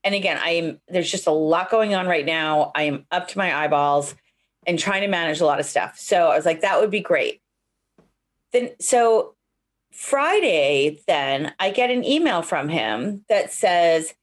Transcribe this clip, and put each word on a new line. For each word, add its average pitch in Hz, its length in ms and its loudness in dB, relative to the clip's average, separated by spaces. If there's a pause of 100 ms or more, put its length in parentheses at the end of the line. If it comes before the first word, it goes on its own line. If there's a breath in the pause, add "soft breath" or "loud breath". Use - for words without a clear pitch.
And 196 100 0
again, 185 260 -2
I 170 120 -2
am, 165 360 -4
there's 180 240 -2
just 190 140 -6
a 165 60 2
lot 160 400 0
going 220 240 2
on 185 120 -2
right 160 180 0
now. 156 500 0
I 151 80 0
am 143 280 -4
up 180 180 -2
to - 100 -8
my 180 140 0
eyeballs 143 600 0 (540)
and 175 120 0
trying 196 220 0
to 202 80 -2
manage 165 320 -2
a 165 40 4
lot 147 140 2
of 143 60 -4
stuff. - 320 -4
So 175 320 2
I - 80 4
was 156 80 0
like, 160 160 0
"That 190 180 2
would 208 120 2
be 208 80 -2
great." 139 420 -2 (1120)
Then, 247 160 0 (100)
so 233 540 2 (580)
Friday, 165 1160 0
then 139 520 -2
I 196 120 0
get 247 180 0
an 247 160 -2
email 269 380 0
from 147 260 -4
him 143 580 -4
that 202 240 0
says 170 720 2